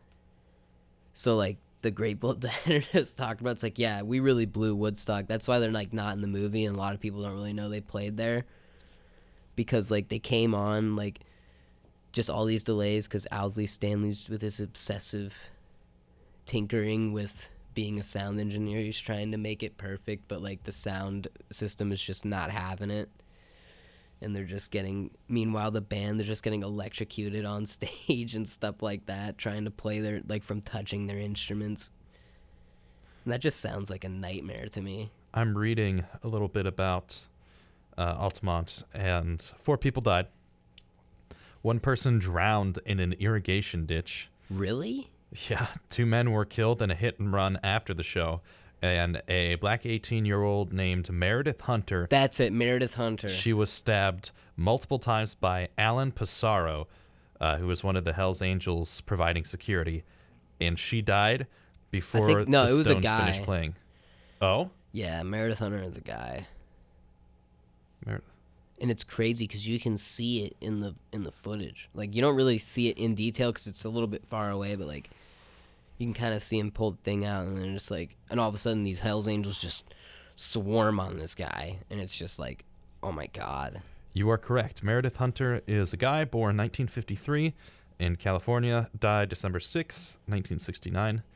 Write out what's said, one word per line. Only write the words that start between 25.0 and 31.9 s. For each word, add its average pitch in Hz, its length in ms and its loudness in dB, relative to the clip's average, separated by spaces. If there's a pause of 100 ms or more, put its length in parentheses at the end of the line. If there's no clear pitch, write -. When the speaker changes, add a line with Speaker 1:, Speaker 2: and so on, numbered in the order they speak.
Speaker 1:
meanwhile, 110 440 0
the 107 100 0
band, 104 380 -2
they're 104 80 -2
just 107 160 -4
getting 107 200 0
electrocuted 104 840 -6
on 104 200 -4
<laughs> - 20 -4
stage - 680 -2
and 110 120 -4
stuff - 340 -6
like 101 240 -4
that, 101 320 -6
trying 107 280 -4
to 107 60 -4
play 107 280 -4
their, 107 280 -2
like, 107 160 -4
from 104 180 -6
touching 101 460 -6
their 101 120 -4
instruments. 104 720 -4 (1300)